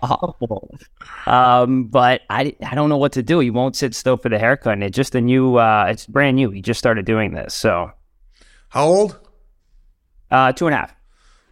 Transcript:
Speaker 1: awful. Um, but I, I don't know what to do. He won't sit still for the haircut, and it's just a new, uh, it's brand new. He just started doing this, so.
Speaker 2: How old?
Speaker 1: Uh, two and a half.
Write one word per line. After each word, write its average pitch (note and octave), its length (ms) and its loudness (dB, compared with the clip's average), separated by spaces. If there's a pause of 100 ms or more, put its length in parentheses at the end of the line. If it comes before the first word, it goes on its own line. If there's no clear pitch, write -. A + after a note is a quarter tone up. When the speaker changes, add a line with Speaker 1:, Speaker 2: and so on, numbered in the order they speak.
Speaker 1:
awful. - 760 -6 (500)
Um, B2 580 4
but B2 440 2
I, C3 280 -4 (120)
I C3 60 -8
don't D3+ 140 0
know D3 80 0
what C#3 160 0
to B2 100 -4
do. E3 160 0
He B2 120 2
won't B2+ 260 -2
sit B2+ 180 -4
still B2+ 220 0
for - 120 -6
the G#2+ 120 0
haircut, A#2+ 320 0
and G2+ 100 -2
it's G2 140 -6
just C3+ 180 -2
a B2+ 60 2
new, B2+ 340 2
uh, A2 340 4
it's A2 200 -6
brand C#3 260 2
new. C3 160 0
He G2 100 -12
just A2 200 -4
started A2+ 240 0
doing A2 300 0
this, - 200 -10
so. F2 380 -2 (800)
Speaker 2:
How C#3+ 180 0
old? F#3+ 320 0 (1080)
Speaker 1:
Uh, C3 240 4
two E3+ 140 -4
and D3+ 80 0
a A2+ 40 -2
half. - 140 -8 (600)